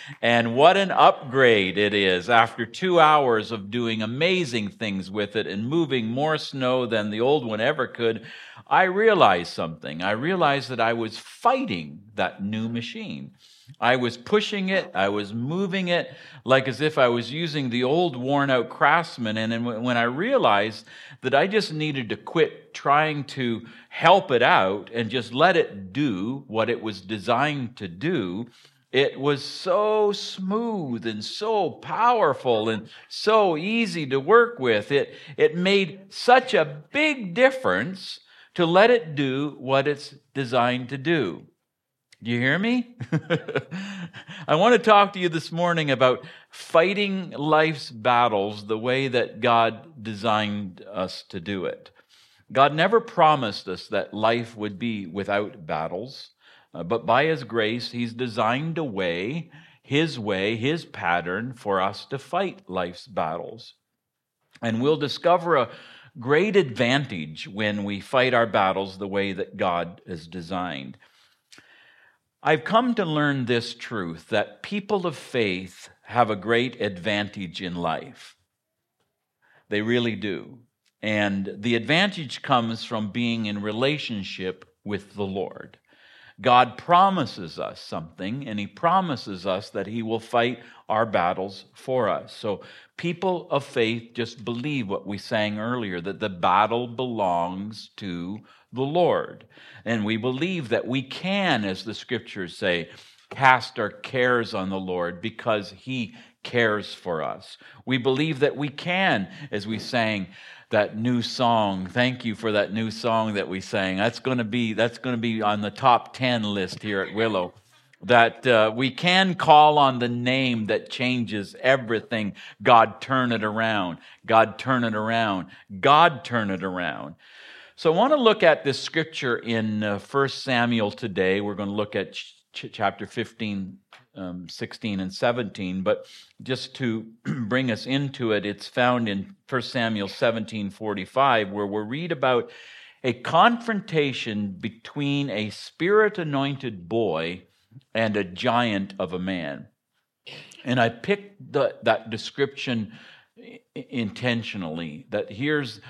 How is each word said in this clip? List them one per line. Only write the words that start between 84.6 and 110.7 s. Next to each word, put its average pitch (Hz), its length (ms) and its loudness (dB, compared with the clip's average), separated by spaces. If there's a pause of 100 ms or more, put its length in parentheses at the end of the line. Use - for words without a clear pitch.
with 101 320 -8
the 101 100 -4
Lord. - 540 -8 (600)
God 123 380 4
promises 175 800 2
us 53 240 -8
something, 101 640 -8
and 107 120 -6
he 101 80 -6
promises 139 800 -2
us 95 240 -4
that 98 160 -6
he 113 160 -6
will 110 160 -2
fight 120 400 0 (280)
our 107 180 2
battles 95 680 -2
for 127 360 -2
us. 73 260 -4
So 101 260 -6 (360)
people 175 520 -4
of 143 140 0
faith 117 500 -2
just 113 320 -8
believe 120 420 -4
what 98 200 -6
we 101 100 -6
sang 107 400 -2
earlier, 110 440 -4
that 92 180 -8
the 107 100 -4
battle 101 580 2
belongs 104 1080 -4
to 92 440 -8 (300)
the 120 100 -4
Lord. 139 640 0 (380)
And 107 220 -2
we 110 120 0
believe 131 520 -4
that 110 180 0
we 131 140 -2
can, 175 600 -2
as 95 200 -6
the 107 100 -8
scriptures 101 600 -8
say, 87 340 -2 (420)
cast 127 480 4
our 104 100 -2
cares 123 640 0
on 95 160 -2
the 95 100 -4
Lord 90 420 -4
because 107 500 -2
he 123 440 -8 (280)
cares 110 500 0
for 80 300 -6
us. - 340 -10 (280)
We 127 120 0
believe 131 420 0
that 147 160 2
we 143 140 -4
can, 175 580 0 (240)
as 101 140 -6
we 110 140 -4
sang 110 480 -2 (420)
that 104 280 0